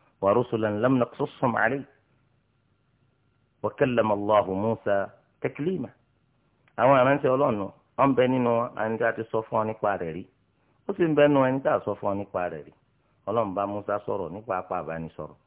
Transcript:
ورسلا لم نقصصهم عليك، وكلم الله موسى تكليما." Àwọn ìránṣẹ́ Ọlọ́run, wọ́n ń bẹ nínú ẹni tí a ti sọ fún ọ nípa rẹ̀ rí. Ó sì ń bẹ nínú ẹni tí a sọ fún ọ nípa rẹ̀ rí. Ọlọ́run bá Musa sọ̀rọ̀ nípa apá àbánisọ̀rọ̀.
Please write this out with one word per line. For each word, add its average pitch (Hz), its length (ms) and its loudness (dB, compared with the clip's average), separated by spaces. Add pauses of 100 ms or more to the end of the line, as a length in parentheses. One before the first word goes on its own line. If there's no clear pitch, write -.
(220)
ورسلا 110 480 2
لم 113 280 2
نقصصهم - 560 -2
عليك، 113 340 0 (1800)
وكلم 117 460 0
الله 104 420 2
موسى 101 440 -2 (420)
تكليما." 143 520 -6 (880)
Àwọn 127 200 6
ìránṣẹ́ 139 320 4
Ọlọ́run, 131 260 0 (360)
wọ́n 135 160 2
ń 135 60 2
bẹ 131 120 4
nínú 123 260 2 (220)
ẹni 110 220 -2
tí 113 80 -2
a 113 80 2
ti 113 120 -6
sọ - 180 -4
fún 120 160 -4
ọ 110 60 0
nípa 107 320 -2
rẹ̀ 85 160 -6
rí. 90 120 -10 (640)
Ó - 40 -4
sì 196 120 0
ń 160 100 2
bẹ 143 100 8
nínú 147 180 6
ẹni 131 180 2
tí - 80 -2
a 135 120 2
sọ 104 140 -4
fún 101 160 -6
ọ 98 40 -2
nípa 98 340 -6
rẹ̀ 80 160 -10
rí. 78 80 -20 (540)
Ọlọ́run 104 280 -2
bá 98 100 -2
Musa 101 340 -4
sọ̀rọ̀ 98 320 -6
nípa 107 260 -8
apá 92 220 -8
àbánisọ̀rọ̀. 78 580 -10 (100)